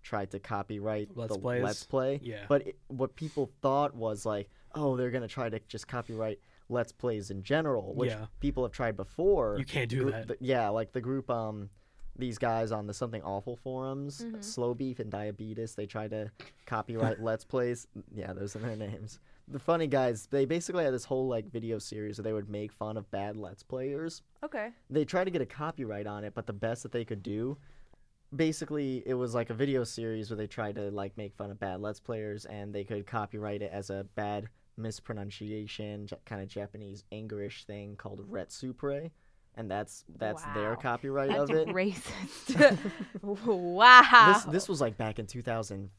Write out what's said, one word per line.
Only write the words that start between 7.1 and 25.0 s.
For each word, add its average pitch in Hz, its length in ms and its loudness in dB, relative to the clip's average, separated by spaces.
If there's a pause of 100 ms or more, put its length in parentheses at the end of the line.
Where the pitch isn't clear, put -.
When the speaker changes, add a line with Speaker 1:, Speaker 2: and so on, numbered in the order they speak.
Speaker 1:
in 98 100 -6
general," 135 520 0
which 123 160 0
Speaker 2:
Yeah. 107 160 -6 (120)
Speaker 1:
people 139 240 0
have 120 80 -2
tried 113 260 -2
before. 123 640 2
Speaker 2:
You 135 60 -2
can't 123 260 -2
do 127 140 0
Speaker 1:
Gr-, 139 60 2
Speaker 2:
that. 113 180 -6
Speaker 1:
the, 120 100 -4
yeah, 127 300 2
like, 110 240 -2
the 127 80 -2
group, 127 280 -4
um, 107 420 -4 (460)
these 123 220 -6
guys 113 320 0
on 107 160 -4
the 104 80 -8
Something 113 280 -6
Awful 98 340 -6
forums, 135 680 -8
Speaker 3:
Mm-hmm. 226 200 -10
Speaker 1:
Slow 123 320 -2
Beef 127 260 -4
and 107 100 -6
Diabetes, 107 640 -6
they 104 120 -6
tried 107 240 -6
to 107 200 -6 (360)
copyright 110 540 -2
Speaker 2:
<laughs> - 0 -
Speaker 1:
Let's 110 240 -2
Plays. 123 440 -2 (260)
Yeah, 98 180 -8
those 101 220 -8
are 107 60 -8
their 113 160 -6
names. 107 420 -10 (300)
The 139 120 -10
funny 165 280 2
guys, 127 380 2
they 139 180 2
basically 170 400 0
had 131 100 2
this 120 100 -4
whole, 131 240 0
like, 113 220 -2
video 113 300 -4
series 107 380 -8
where 107 60 -10
they 110 80 -2
would 104 160 -4
make 104 240 -6
fun 107 240 -6
of 135 140 -8
bad 104 260 -4
Let's 98 280 -12
Players. 143 580 -6 (220)
Speaker 3:
Okay. 240 260 -6 (180)
Speaker 1:
They 147 160 2